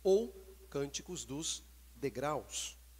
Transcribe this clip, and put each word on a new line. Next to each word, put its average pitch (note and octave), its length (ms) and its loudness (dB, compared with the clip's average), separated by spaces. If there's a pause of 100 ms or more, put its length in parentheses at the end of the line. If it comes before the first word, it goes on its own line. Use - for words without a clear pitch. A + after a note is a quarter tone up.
ou G#3 300 8 (380)
cânticos C#3 560 -2
dos C#3+ 360 -2 (320)
degraus. C3+ 840 -2 (220)